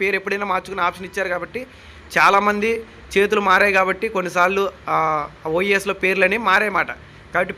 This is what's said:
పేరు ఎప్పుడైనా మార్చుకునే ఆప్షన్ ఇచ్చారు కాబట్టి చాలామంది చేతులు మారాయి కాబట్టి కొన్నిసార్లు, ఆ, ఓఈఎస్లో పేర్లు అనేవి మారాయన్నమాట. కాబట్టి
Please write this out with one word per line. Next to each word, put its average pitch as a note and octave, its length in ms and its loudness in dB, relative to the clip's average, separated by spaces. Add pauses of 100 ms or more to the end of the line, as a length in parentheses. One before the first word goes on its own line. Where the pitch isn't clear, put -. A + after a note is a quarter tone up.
పేరు G3 200 0
ఎప్పుడైనా G3+ 320 -6
మార్చుకునే F#3 340 -4
ఆప్షన్ F3+ 220 -6
ఇచ్చారు F#3+ 260 -6
కాబట్టి F3 260 -8 (540)
చాలామంది G3+ 560 4 (440)
చేతులు G3+ 340 2
మారాయి G3 300 4
కాబట్టి F#3 380 0
కొన్నిసార్లు, F3+ 480 0 (300)
ఆ, - 20 0 (640)
ఓఈఎస్లో G3 360 0 (100)
పేర్లు F#3 240 2
అనేవి A3 200 -4
మారాయన్నమాట. F#3+ 420 0 (440)
కాబట్టి F#3+ 240 -2